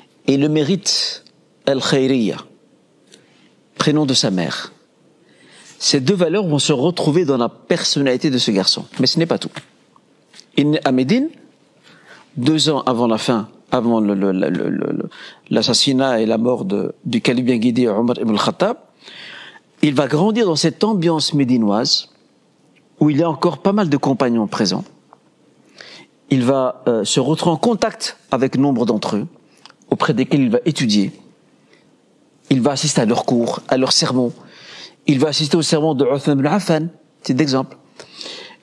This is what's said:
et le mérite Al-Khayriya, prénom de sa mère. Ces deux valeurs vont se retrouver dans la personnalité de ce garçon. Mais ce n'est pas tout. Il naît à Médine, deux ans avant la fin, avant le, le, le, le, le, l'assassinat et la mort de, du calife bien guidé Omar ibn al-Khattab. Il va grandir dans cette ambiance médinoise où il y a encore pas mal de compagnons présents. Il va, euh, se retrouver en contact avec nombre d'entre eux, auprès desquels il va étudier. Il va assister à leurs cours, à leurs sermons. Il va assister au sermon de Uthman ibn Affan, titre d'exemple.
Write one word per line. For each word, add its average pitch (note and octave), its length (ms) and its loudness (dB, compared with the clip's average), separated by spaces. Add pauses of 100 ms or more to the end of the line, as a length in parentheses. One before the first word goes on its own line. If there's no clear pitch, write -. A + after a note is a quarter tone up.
(280)
et C#3 100 4
le C#3+ 100 2
mérite D3+ 800 -2 (400)
Al-Khayriya, C3 720 0 (1400)
prénom D3+ 300 2
de C3 80 0
sa A#2+ 180 0
mère. E2+ 400 -4 (1080)
Ces - 220 0
deux C#3 160 0
valeurs F3+ 320 0
vont D3 120 2
se - 120 0
retrouver D#3+ 540 0
dans C3+ 120 0
la A#2+ 120 0
personnalité C#3 800 -2
de B2+ 80 0
ce A#2 140 -2
garçon. - 340 0 (160)
Mais C3 60 2
ce - 120 0
n'est E3 60 2
pas A#2+ 140 -2
tout. - 120 -10 (1040)
Il C#3+ 140 2
naît D3+ 180 0
à C3 60 0
Médine, D#3+ 340 2 (1120)
deux D3+ 320 2
ans D#3 160 0
avant A#2+ 220 2
la A2 100 2
fin, A2 320 -2 (220)
avant A#2 280 2
le, G#2 140 2
le, G2 180 0
le, F2+ 180 0
le, - 200 -2
le, - 400 -4 (400)
l'assassinat B2+ 720 2
et A2 60 0
la A2 100 0
mort A#2+ 260 0
de, G2 300 -4 (120)
du A2+ 160 -2
calife B2 240 0
bien B2 120 2
guidé A#2+ 300 2
Omar A#2 320 0
ibn A#2 120 -2
al-Khattab. A#2 460 -2 (1040)
Il D3 140 2
va C#3 120 0
grandir G#3 380 2
dans E3 100 2
cette - 280 0
ambiance E3+ 500 0
médinoise B2 760 0 (880)
où D3+ 100 4
il C#3+ 80 0
y D#3+ 60 2
a E3+ 60 0
encore D3+ 280 -2
pas G3+ 160 0
mal G3+ 160 0
de C#3+ 80 0
compagnons A#2+ 480 0
présents. F#2+ 400 -2 (1400)
Il B2+ 160 2
va, C3 420 0
euh, A2+ 160 0
se - 160 -2
retrouver D#3 340 0
en D3+ 40 -2
contact - 600 -2 (120)
avec C3 280 0
nombre C3 280 2
d'entre G#2+ 300 -2
eux, A2+ 120 -4 (640)
auprès - 240 0
desquels C3 280 0
il B2+ 100 2
va A#2+ 140 2
étudier. G#2 460 0 (1400)
Il C3 100 2
va C#3 120 2
assister C#3+ 280 -2
à A#2 40 2
leurs A2 200 0
cours, A#2 340 0 (100)
à C3 80 2
leurs C3 140 0
sermons. B2+ 420 0 (720)
Il C#3 120 4
va D3+ 100 2
assister D3 280 0
au D#3+ 60 2
sermon D#3 320 0
de C3 100 2
Uthman C#3 320 0
ibn C3+ 100 2
Affan, E3 400 0 (360)
titre C3 160 0
d'exemple. C3+ 360 -2 (880)